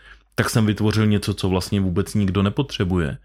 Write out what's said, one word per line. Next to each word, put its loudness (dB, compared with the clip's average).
tak -2
jsem 2
vytvořil 2
něco, 0
co -4
vlastně 0
vůbec -2
nikdo 2
nepotřebuje. -2